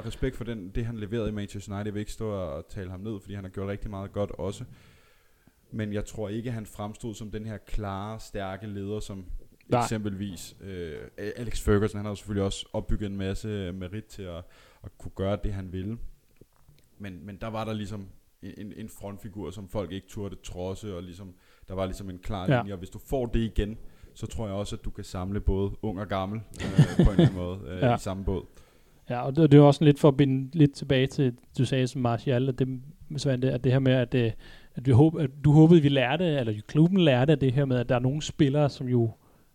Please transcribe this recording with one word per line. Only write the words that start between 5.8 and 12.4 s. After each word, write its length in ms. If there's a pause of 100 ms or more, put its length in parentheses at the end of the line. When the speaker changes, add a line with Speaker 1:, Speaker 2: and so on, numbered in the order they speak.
Speaker 1:
jeg 120
tror 240
ikke, 220
han 140
fremstod 480
som 180
den 140
her 120
klare, 600
stærke 480
leder, 320
som 260 (420)
Speaker 2:
Nej. 140
Speaker 1:
eksempelvis, 800
øh, 320 (420)
Alex 260
Ferguson. 360
Han 80
har 60
jo 40
selvfølgelig 300